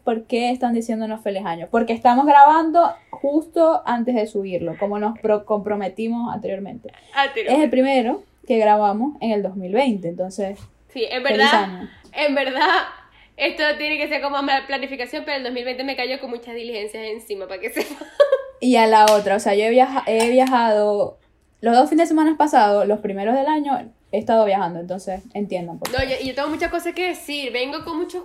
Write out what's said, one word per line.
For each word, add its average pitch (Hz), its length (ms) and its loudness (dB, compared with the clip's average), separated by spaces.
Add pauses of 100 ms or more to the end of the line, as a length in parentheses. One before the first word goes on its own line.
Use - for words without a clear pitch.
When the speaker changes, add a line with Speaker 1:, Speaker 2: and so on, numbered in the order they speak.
Speaker 1:
¿por 226 240 -4
qué 247 240 -2
están 254 220 -2
diciéndonos 220 500 -4
feliz 196 220 -4
año?". 165 260 -8
Porque 226 220 0
estamos 247 320 4
grabando 302 680 8 (180)
justo 311 760 0
antes 240 300 -2
de 214 120 0
subirlo, 185 520 -6
como 202 200 -4
nos 220 200 -4
pro-, 208 260 0
comprometimos 208 880 -4
anteriormente. 196 560 -10 (240)
Speaker 2:
Anteriormente. 262 460 0
Speaker 1:
Es 311 60 6
el 240 40 0
primero 262 540 2 (240)
que 240 100 2
grabamos 214 600 2
en 233 120 -2
el 208 120 -2
dos 185 140 -6
mil 185 160 -8
veinte, 214 340 0
entonces, 190 500 -8 (360)
Speaker 2:
Sí, 254 160 -6
en 254 140 -4
Speaker 1:
feliz 254 160 0
Speaker 2:
verdad, 269 240 4
Speaker 1:
año. 185 260 -10 (240)
Speaker 2:
en 294 220 0
verdad, 269 340 0 (680)
esto 302 280 -2 (140)
tiene 302 200 -4
que 294 100 -4
ser 294 140 -6
como 277 200 -4
más 269 260 -2
planificación, 262 580 -8
pero 294 120 -6
el 262 60 -8
dos 247 80 -6
mil 247 140 -8
veinte 254 180 -8
me 269 140 -6
cayó 254 240 -6
con 262 80 -12
muchas 240 260 -12
diligencias 220 520 -10
encima, 208 400 -10
para 190 120 -12
que 202 100 -8
<laughs> - 40 -14
sepa. - 320 -8 (560)
Speaker 1:
Y 247 160 2
a 226 100 6
la 220 240 6
otra, 196 240 2
o 214 40 0
sea, 220 140 0
yo 208 120 2
he 226 40 0
viaja-, 262 360 2
he 226 240 0
viajado, 226 880 2 (420)
los 233 160 2
dos 269 140 6
fines 330 180 4
de - 80 -8
semana 311 220 2
pasados, 208 500 4
los 214 120 0
primeros 202 360 -4
del 269 120 0
año, 285 440 -2 (220)
he 196 40 -2
estado 220 280 4
viajando, 185 340 -2
entonces 185 440 -10 (100)
entiendan, 175 440 -8
por - 140 -8
Speaker 2:
No, 254 60 -2
Speaker 1:
favor. 262 200 -2
Speaker 2:
yo, 262 80 -8
yo 262 100 -6
tengo 285 120 -4
muchas 320 240 -4
cosas 339 220 -4
que 359 160 -4
decir, 285 420 -8
vengo 269 320 -6
con 330 140 -8
muchos 349 280 -8